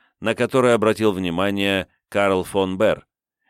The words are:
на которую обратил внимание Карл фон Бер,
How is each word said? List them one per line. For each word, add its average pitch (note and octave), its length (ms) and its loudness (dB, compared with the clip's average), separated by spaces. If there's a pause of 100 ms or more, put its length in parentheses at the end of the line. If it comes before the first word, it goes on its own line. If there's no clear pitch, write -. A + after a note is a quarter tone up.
(200)
на G#2+ 140 -2
которую B2 400 2
обратил G#2+ 380 2
внимание F#2+ 760 -2 (220)
Карл G2 340 0
фон F#2+ 320 -2
Бер, F#2+ 300 0 (420)